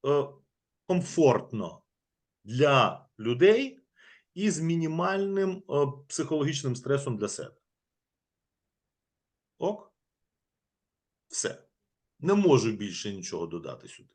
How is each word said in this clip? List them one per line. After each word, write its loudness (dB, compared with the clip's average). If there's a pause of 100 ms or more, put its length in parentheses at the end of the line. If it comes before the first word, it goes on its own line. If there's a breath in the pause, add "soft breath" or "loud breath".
е, 2 (600)
комфортно 0 (640)
для 2 (100)
людей 2 (540 soft breath)
і 0
з -4
мінімальним, -2
е, 2 (220)
психологічним -2
стресом -2
для -4
себе. -12 (2000)
Ок? -6 (1400)
Все. -8 (580)
Не 2
можу 4
більше -8
нічого -8
додати -12
сюди. -20